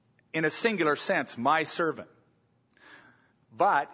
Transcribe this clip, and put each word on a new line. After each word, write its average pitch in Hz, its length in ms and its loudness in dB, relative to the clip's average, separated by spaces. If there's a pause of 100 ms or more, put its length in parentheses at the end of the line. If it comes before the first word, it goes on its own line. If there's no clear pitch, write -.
(340)
in 160 100 -2
a 156 60 2
singular 170 460 0
sense, 156 420 -2
"my 143 240 2
servant." 156 480 -4 (1400)
But 147 400 2